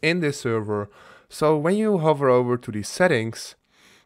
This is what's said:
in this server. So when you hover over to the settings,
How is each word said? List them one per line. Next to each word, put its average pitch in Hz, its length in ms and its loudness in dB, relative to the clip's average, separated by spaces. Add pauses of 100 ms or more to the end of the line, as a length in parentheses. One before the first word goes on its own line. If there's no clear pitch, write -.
in 165 160 0
this 147 220 -2
server. 104 500 -4 (380)
So 156 280 2
when 165 200 0
you 214 220 2
hover 151 300 2
over 123 280 4
to 120 160 -8
the 104 100 -4
settings, 117 720 -2 (520)